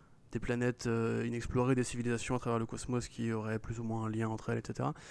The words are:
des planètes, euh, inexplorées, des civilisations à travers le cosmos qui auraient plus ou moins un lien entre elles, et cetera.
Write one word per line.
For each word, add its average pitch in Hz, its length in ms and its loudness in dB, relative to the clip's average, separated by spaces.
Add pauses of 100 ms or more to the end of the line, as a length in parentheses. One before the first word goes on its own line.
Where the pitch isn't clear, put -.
(320)
des 117 80 -2
planètes, 120 480 0
euh, 113 360 2
inexplorées, 123 520 2
des 123 80 4
civilisations 120 500 0
à 123 40 2
travers 117 200 2
le 113 80 2
cosmos 120 420 -2
qui 117 240 -2
auraient 110 280 0
plus 113 180 -4
ou 117 60 -4
moins 113 200 0
un 110 60 0
lien 110 180 0
entre 110 220 -2
elles, 117 80 2
et 113 80 -6
cetera. 127 260 -2 (180)